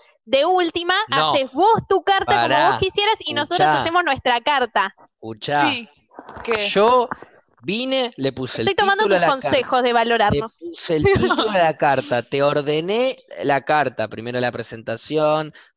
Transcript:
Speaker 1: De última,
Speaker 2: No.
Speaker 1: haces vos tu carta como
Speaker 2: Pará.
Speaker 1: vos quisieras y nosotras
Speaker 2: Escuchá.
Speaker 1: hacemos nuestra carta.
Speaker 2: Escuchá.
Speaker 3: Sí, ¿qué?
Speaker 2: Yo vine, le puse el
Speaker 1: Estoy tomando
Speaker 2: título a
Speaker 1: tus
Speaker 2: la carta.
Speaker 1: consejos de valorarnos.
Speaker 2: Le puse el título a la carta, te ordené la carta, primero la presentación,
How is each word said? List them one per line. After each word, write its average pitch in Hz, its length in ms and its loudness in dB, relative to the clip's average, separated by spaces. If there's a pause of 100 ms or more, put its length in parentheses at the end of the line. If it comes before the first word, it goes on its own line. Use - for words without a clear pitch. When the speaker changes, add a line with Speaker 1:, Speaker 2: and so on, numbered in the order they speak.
(240)
Speaker 1:
De 262 220 2
última, 349 480 0 (140)
Speaker 2:
No. 285 260 0
Speaker 1:
haces 269 180 -2
vos 392 380 2
tu 381 140 2
carta 392 220 2 (100)
como - 20 4 (100)
Speaker 2:
Pará. 277 240 4
Speaker 1:
vos - 80 -2
quisieras 403 400 0
y 302 140 -8
nosotras 311 340 -2
Speaker 2:
Escuchá. 277 140 2
Speaker 1:
hacemos 339 220 0
nuestra 254 380 0
carta. 233 520 0 (220)
Speaker 2:
Escuchá. 135 540 -2
Speaker 3:
Sí, 240 200 -6 (540)
¿qué? 208 260 -2
Speaker 2:
Yo 233 400 4 (540)
vine, 240 540 -2
le 135 140 -2
puse 127 300 -8
el 113 60 -2
Speaker 1:
Estoy 381 80 0
tomando 392 300 2
Speaker 2:
título 392 100 2
a 175 40 2
Speaker 1:
tus - 80 -2
Speaker 2:
la 294 60 4
carta. 262 160 -4
Speaker 1:
consejos 254 340 0
de 240 80 2
valorarnos. 233 680 0
Speaker 2:
Le 339 80 -14
puse - 260 -4
el 302 80 0
título 330 460 2
a 202 80 -2
la 160 180 2
carta, 131 460 0
te 139 220 -2
ordené 160 760 0 (260)
la 139 180 0
carta, 131 460 -2
primero 113 320 -8
la 123 120 -2
presentación, 147 1000 -4 (260)